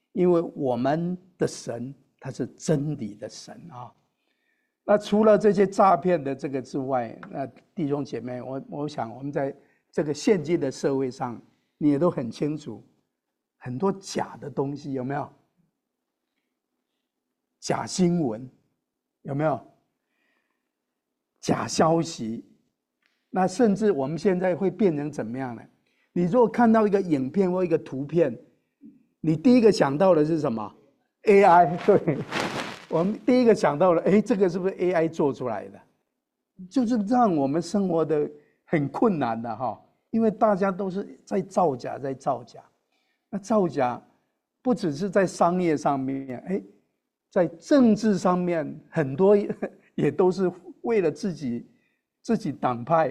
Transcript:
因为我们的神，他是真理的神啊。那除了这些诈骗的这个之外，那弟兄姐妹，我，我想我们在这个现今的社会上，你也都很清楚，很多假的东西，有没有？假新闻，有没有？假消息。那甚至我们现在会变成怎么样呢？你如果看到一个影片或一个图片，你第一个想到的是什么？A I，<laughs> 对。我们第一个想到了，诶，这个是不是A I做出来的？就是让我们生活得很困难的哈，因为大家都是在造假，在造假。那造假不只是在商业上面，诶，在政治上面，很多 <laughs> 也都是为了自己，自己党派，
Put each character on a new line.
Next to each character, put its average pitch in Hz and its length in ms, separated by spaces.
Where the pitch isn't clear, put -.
因 180 180
为 170 120
我 127 220
们 160 420
的 143 80
神， 127 480
他 139 100
是 131 160
真 147 540
理 107 160
的 107 140
神 - 260
啊。 123 240
那 202 160
除 208 240
了 214 160
这 208 140
些 196 120
诈 190 320
骗 170 260
的 135 120
这 147 140
个 135 120
之 - 160
外， 131 400
那 147 160
弟 156 140
兄 143 180
姐 131 140
妹， 123 240
我， 131 260
我 147 200
想 113 260
我 123 80
们 143 80
在 139 260
这 175 100
个 151 100
现 185 300
今 165 160
的 139 100
社 139 300
会 135 100
上， 123 320
你 147 120
也 143 100
都 175 100
很 143 180
清 147 300
楚， 110 260
很 123 200
多 190 140
假 - 460
的 143 120
东 143 240
西， 139 200
有 127 100
没 139 100
有？ 143 160
假 123 260
新 175 340
闻， 127 300
有 143 140
没 151 80
有？ 135 160
假 - 240
消 165 380
息。 117 420
那 185 160
甚 202 260
至 202 200
我 139 120
们 156 140
现 185 200
在 180 180
会 190 120
变 185 280
成 143 120
怎 139 160
么 117 140
样 123 160
呢？ 113 80
你 175 100
如 190 120
果 226 100
看 226 220
到 220 160
一 202 40
个 202 120
影 143 260
片 185 220
或 185 140
一 - 20
个 160 100
图 135 280
片， 151 340
你 160 160
第 247 200
一 254 40
个 214 120
想 143 260
到 190 160
的 151 100
是 160 140
什 139 140
么 107 200
？A 196 200
I， 175 360
<laughs> - 60
对。 165 340
我 165 140
们 202 240
第 254 160
一 - 20
个 226 80
想 151 240
到 175 180
了， 165 80
诶， 196 200
这 214 140
个 190 120
是 170 80
不 185 120
是 190 80
A 180 160
I 165 160
做 156 240
出 123 160
来 98 180
的？ 98 140
就 254 160
是 240 120
让 214 360
我 139 140
们 151 120
生 196 280
活 165 160
得 147 260
很 147 240
困 208 300
难 117 240
的 117 140
哈， 113 280
因 226 120
为 220 80
大 220 240
家 196 160
都 190 180
是 185 360
在 202 180
造 180 320
假， 120 240
在 135 160
造 127 300
假。 - 180
那 214 80
造 202 300
假 123 340
不 254 100
只 175 200
是 180 180
在 190 160
商 180 340
业 165 160
上 139 220
面， 135 480
诶， 185 180
在 175 200
政 247 440
治 208 240
上 180 220
面， 160 500
很 139 280
多 202 200
<laughs> - 300
也 147 160
都 180 180
是 180 180
为 226 180
了 165 100
自 170 240
己， 127 340
自 233 160
己 147 140
党 120 320
派， 160 260